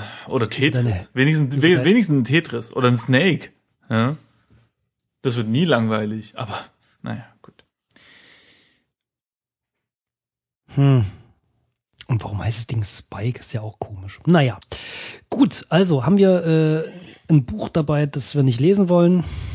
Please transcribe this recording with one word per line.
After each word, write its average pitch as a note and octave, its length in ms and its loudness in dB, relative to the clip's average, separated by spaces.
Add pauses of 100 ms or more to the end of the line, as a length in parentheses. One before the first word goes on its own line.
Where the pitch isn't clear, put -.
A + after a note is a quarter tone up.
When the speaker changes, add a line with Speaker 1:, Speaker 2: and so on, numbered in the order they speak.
(280)
Speaker 1:
Oder A#2+ 200 -2
Tetris. B2+ 360 0
Speaker 2:
Deine G2+ 300 -4
Speaker 1:
Wenigstens, C#3+ 400 0
Speaker 2:
über C3+ 120 -2
Speaker 1:
we-, F3+ 100 4
Speaker 2:
dein C3 80 0
Speaker 1:
wenigstens F3+ 340 2
ein A#2+ 60 2
Tetris B2 480 -2
oder B2 160 0
ein A#2+ 100 2
Snake. C#3+ 520 0 (400)
Ja? A#2 260 -2 (1040)
Das A#2+ 140 -4
wird A2 120 -4
nie C3+ 160 0
langweilig, A2 720 -2
aber G#2+ 200 -10 (440)
naja, A#2 220 -10 (180)
gut. - 220 -20 (3000)
Speaker 2:
Hm. C#3 300 4 (1000)
Und A#2+ 180 -4
warum G2+ 180 -8
heißt A2+ 160 -4
das - 100 -4
Ding A2+ 140 -4
Spike? - 580 -4
Ist - 120 -6
ja A2 80 -6
auch G#2+ 180 -12
komisch. G2 480 -14
Naja. D3 320 4 (720)
Gut, - 380 0
also D#3+ 380 2
haben G3+ 120 4
wir, F#3 280 4
äh, D#3+ 460 0 (380)
ein D3 140 6
Buch G#3 240 -8
dabei, D3 380 0
das C#3+ 280 -4
wir C#3+ 80 2
nicht B2 180 2
lesen F#3+ 280 4
wollen. F3 360 4 (300)